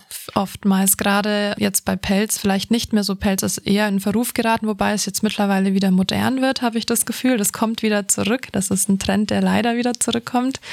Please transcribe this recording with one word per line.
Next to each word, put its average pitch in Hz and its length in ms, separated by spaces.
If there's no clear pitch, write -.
f-, - 240
oftmals. 196 600
Gerade 208 640
jetzt 202 260
bei 190 120
Pelz, 202 420
vielleicht 196 320
nicht 226 220
mehr 208 120
so. 196 100
Pelz 190 280
ist 202 160
eher 208 300
in 196 120
Verruf 214 340
geraten, 226 320
wobei 202 260
es 208 140
jetzt - 160
mittlerweile 196 520
wieder 190 160
modern 202 500
wird, 262 220
habe 233 160
ich 214 80
das 233 200
Gefühl. 254 320
Das 202 140
kommt 220 300
wieder 208 260
zurück. 202 440
Das 196 180
ist 196 180
ein 196 100
Trend, 202 320
der 202 100
leider 208 360
wieder 240 220
zurückkommt. 247 640